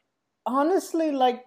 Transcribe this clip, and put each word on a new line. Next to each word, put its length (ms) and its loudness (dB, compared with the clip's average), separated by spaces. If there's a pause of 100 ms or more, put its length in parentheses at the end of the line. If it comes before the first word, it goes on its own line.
(460)
honestly, 640 0
like, 380 0